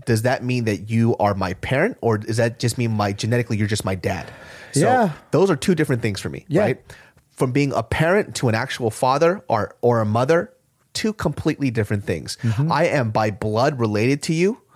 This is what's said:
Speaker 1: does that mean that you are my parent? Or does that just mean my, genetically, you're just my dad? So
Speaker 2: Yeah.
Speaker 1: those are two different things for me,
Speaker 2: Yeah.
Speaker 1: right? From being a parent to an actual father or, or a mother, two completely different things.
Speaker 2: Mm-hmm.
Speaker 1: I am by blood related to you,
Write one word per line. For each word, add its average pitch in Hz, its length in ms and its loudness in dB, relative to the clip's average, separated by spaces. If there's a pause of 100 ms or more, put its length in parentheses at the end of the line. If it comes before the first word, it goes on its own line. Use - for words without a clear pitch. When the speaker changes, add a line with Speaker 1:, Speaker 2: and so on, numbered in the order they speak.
Speaker 1:
does 110 180 2
that 123 220 0
mean 123 200 -2
that 107 260 -4
you 113 280 2
are 101 160 2
my 92 200 -2
parent? 160 460 -2
Or 110 180 2
does 104 180 -4
that 117 220 0
just 117 200 -2
mean 117 120 0
my, 104 220 0
genetically, 117 440 -2
you're 104 120 0
just 104 160 -2
my 98 100 -2
dad? 92 360 -6 (420)
So 135 80 0
Speaker 2:
Yeah. 220 320 2 (180)
Speaker 1:
those 185 200 4
are 160 60 2
two 185 180 2
different 147 280 0
things 104 180 -4
for - 80 -8
me, 69 200 -10
Speaker 2:
Yeah. 170 140 2
Speaker 1:
right? - 200 0 (480)
From 131 220 -2
being 139 200 0
a 117 100 0
parent 175 540 0
to 131 120 0
an 110 60 2
actual 117 360 -2
father 151 580 2
or, 107 320 0
or 120 200 4
a 110 40 2
mother, 131 480 2 (420)
two 220 200 -2
completely 143 560 -2
different 107 340 -2
things. 78 380 -6
Speaker 2:
Mm-hmm. 120 280 0
Speaker 1:
I 147 180 2
am 117 240 0
by 110 180 2
blood 113 500 -2
related 117 440 0
to 165 100 -2
you, 185 260 0 (160)